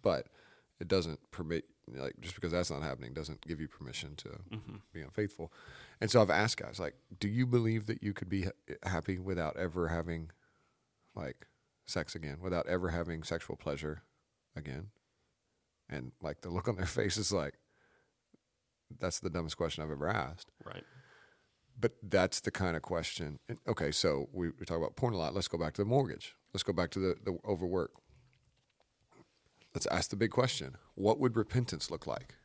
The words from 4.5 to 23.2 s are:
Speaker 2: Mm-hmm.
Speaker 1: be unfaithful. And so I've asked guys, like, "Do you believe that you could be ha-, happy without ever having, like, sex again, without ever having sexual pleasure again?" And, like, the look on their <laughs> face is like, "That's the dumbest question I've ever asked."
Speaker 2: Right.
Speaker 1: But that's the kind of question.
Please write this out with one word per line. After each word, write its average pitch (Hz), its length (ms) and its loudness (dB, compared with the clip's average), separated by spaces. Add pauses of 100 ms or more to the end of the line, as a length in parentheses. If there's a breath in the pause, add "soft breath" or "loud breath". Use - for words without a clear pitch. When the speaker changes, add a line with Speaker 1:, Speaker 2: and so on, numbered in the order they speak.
Speaker 2:
Mm-hmm. 107 240 -10 (180)
Speaker 1:
be 82 80 -10
unfaithful. 82 500 -4 (500 loud breath)
And 113 80 2
so 117 120 8
I've 95 80 6
asked 101 280 4
guys, - 220 -8
like, 78 160 -4 (240)
"Do 104 80 0
you 120 180 2
believe 113 420 4
that 113 160 -2
you 104 100 0
could 92 160 -6
be 98 140 2
ha-, 95 80 0 (320)
happy 92 360 0
without 87 380 -2
ever 85 320 0
having, 82 420 -2 (840 soft breath)
like, 78 340 -8 (380)
sex - 300 -2
again, 76 260 -6
without 90 260 0
ever 90 220 2
having 82 340 -2
sexual 80 340 -4
pleasure 76 460 -4 (520)
again?" 78 360 -8 (1000)
And, 64 320 -8
like, 73 200 -6
the 90 80 -8
look 90 180 0
on 110 100 2
their 92 80 0
<laughs> - 140 0
face 104 180 2
is 104 140 2
like, 76 240 2 (1400 soft breath)
"That's 90 200 0
the 92 100 -2
dumbest 82 280 -2
question 82 260 0
I've 78 80 -4
ever 71 160 -2
asked." 90 440 -2 (140)
Speaker 2:
Right. - 180 -12 (960 loud breath)
Speaker 1:
But 113 240 2
that's 92 380 4
the - 120 0
kind 87 260 2
of 76 40 -2
question. 80 580 -2 (100)